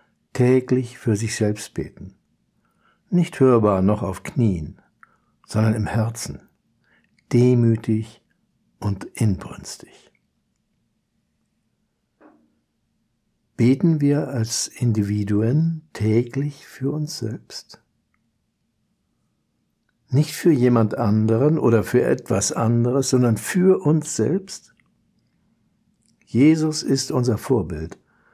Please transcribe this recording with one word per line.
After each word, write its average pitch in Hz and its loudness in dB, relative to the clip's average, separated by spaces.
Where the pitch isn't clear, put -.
täglich 127 2
für 110 0
sich 107 -4
selbst 107 -4
beten. - -12
Nicht 175 0
hörbar 107 4
noch 107 2
auf 95 -8
Knien, 92 -4
sondern 110 0
im 104 -2
Herzen, - -6
demütig 117 2
und 98 -4
inbrünstig.“ - -6
Beten 135 2
wir 143 0
als 117 -4
Individuen 110 0
täglich 120 -2
für 131 -8
uns 147 -8
selbst? - -12
Nicht 143 0
für - 0
jemand 120 2
anderen 113 2
oder 110 2
für 123 2
etwas 123 -2
anderes, 117 0
sondern 123 2
für 185 0
uns 151 0
selbst? - -4
Jesus 156 2
ist - -2
unser 123 0
Vorbild 82 -4